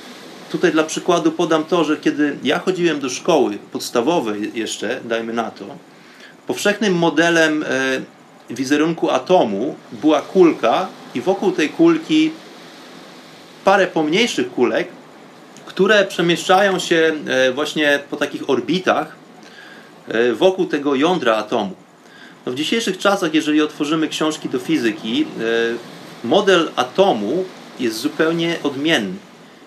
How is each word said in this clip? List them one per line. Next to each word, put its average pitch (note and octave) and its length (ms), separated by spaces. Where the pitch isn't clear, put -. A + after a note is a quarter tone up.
Tutaj E3 220
dla D#3 120
przykładu D#3+ 480
podam D#3 320
to, F3 200
że D3 120
kiedy D3 460
ja B2 160
chodziłem E3+ 420
do C3+ 100
szkoły B2 480
podstawowej A#2+ 840
jeszcze, A2 500
dajmy A2+ 280
na A#2 180
to, - 140
powszechnym G3+ 480
modelem, D#3+ 680
e, - 920
wizerunku D3+ 560
atomu C3 640
była C#3 280
kulka E3 680
i C3 60
wokół F#3+ 320
tej D#3 160
kulki D#3 640
parę G3 220
pomniejszych E3 640
kulek, B2 380
które G#3 380
przemieszczają F#3 760
się, D#3+ 340
e, C3 260
właśnie D3 480
po C3 60
takich D3 340
orbitach, D3 680
e, A#2+ 240
wokół F3+ 340
tego C#3+ 280
jądra C3 420
atomu. G#2+ 360
No, B2 60
w - 20
dzisiejszych F#3 440
czasach, F#3+ 360
jeżeli D3+ 280
otworzymy D3+ 460
książki D#3 400
do C3 100
fizyki, A#2+ 640
e, A#2 1040
model F3 500
atomu D3+ 680
jest A2+ 160
zupełnie E3 680
odmienny. C3 540